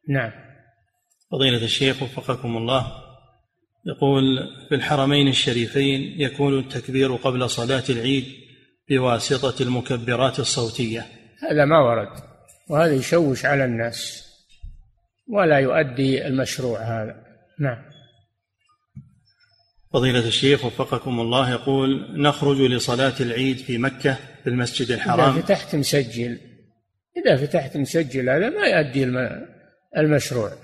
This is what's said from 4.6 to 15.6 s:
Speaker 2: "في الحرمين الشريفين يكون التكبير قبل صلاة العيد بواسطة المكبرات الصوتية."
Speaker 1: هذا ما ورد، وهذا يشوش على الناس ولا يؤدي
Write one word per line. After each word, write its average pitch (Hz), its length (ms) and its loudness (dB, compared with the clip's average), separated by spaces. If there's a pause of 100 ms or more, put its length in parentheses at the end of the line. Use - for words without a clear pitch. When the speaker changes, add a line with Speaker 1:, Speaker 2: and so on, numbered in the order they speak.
Speaker 2:
"في 147 60 2
الحرمين 143 520 2
الشريفين 135 920 0
يكون 139 380 0
التكبير 131 560 -2
قبل 127 340 -2
صلاة 123 400 -2
العيد 127 360 0 (640)
بواسطة 127 760 0
المكبرات 123 760 0
الصوتية." 117 680 -2 (460)
Speaker 1:
هذا 151 140 4
ما 156 140 6
ورد، 117 300 2 (600)
وهذا 156 240 4
يشوش 139 520 2
على 139 200 2
الناس 117 640 -6 (1000)
ولا 185 300 4
يؤدي 135 680 0